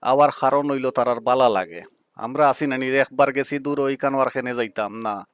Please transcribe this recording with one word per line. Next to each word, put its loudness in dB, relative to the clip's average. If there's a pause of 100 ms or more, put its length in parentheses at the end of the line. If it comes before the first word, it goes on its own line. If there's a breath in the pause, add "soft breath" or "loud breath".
আবার 4 (100)
কারণ 2
হইল -2
তারার 0
বালা 4
লাগে। -2 (320)
আমরা 0
আছি 0
না -2
নি, -2
একবার 2
গেছি -2
দূর, -4
ওইখানো -2
আর 2
খেনে -6
যাইতাম -4
না। -6